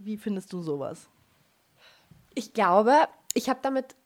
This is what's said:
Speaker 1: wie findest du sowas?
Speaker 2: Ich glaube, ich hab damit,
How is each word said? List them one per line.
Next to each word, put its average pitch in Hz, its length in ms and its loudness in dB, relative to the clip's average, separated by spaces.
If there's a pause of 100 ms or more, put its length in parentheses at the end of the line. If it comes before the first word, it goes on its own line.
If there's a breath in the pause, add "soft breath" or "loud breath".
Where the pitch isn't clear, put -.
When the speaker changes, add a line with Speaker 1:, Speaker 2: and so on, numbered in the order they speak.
Speaker 1:
wie 208 160 -10
findest 202 360 -8
du 180 100 -8
sowas? 143 460 -8 (1300 soft breath)
Speaker 2:
Ich - 180 -10
glaube, 214 420 4 (400)
ich - 140 -2
hab 262 140 -4
damit, 262 440 -6